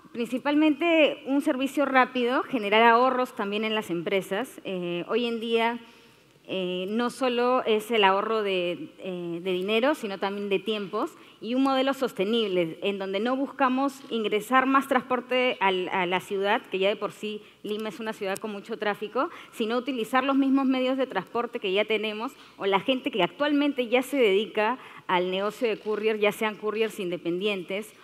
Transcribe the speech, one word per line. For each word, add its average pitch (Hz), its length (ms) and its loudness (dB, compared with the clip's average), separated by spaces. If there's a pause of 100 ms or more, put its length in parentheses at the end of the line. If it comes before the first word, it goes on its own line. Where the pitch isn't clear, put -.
(120)
Principalmente 294 1120 2
un 277 140 2
servicio 277 440 0
rápido, 262 600 2
generar 214 400 2
ahorros 247 500 4
también 208 300 -4
en 220 100 -2
las 214 160 -4
empresas. 190 720 -2
Eh, 175 460 -4
hoy 240 180 0
en 233 140 -4
día, 233 400 0 (680)
eh, 180 440 -4
no 233 200 -2
solo 247 540 0
es 214 260 0
el 220 140 4
ahorro 208 400 2
de, 175 540 -2
eh, 175 440 -8
de 185 100 -2
dinero, 220 440 0
sino 196 220 -8
también 202 300 -4
de 196 120 0
tiempos. 214 500 -4 (300)
Y 220 140 -6
un 262 80 2
modelo 269 300 2
sostenible, 202 920 0
en 202 160 -2
donde 196 220 -4
no 247 160 0
buscamos 269 720 0
ingresar 220 560 2
más 269 240 2
transporte 254 720 0
al, 185 300 2
a 185 160 2
la 180 140 0
ciudad, 202 500 0
que 190 80 -2
ya 190 100 4
de 214 80 0
por 202 160 -4
sí 208 300 -10 (200)
Lima 208 280 -6
es 208 100 -10
una 220 140 -6
ciudad 190 240 -4
con 220 120 -8
mucho 202 280 -8
tráfico, 208 500 -2 (240)
sino 233 240 -2
utilizar 254 480 0
los 277 120 2
mismos 269 280 4
medios 254 320 2
de 262 100 0
transporte 226 540 -4
que 185 140 -2
ya 208 100 2
tenemos, 214 480 -4 (240)
o - 80 -6
la 196 160 4
gente 262 300 -2
que 214 120 0
actualmente 285 640 0
ya 240 120 4
se 269 160 -2
dedica 214 600 2 (280)
al 180 240 2
negocio 208 380 -2
de 202 100 -2
courier, 214 400 -2
ya 208 140 2
sean 214 220 -2
couriers 214 440 -4
independientes 185 920 -4 (120)